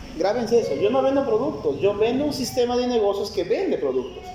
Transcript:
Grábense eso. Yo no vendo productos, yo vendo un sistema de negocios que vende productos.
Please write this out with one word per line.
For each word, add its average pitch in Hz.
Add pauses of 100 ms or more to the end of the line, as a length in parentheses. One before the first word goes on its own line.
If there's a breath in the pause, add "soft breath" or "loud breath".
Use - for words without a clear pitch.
(160)
Grábense 226
eso. 214
Yo 202
no 262
vendo 269
productos, 240
yo 202
vendo 247
un 285
sistema 247
de 247
negocios 202
que 180
vende 277
productos. 127 (100)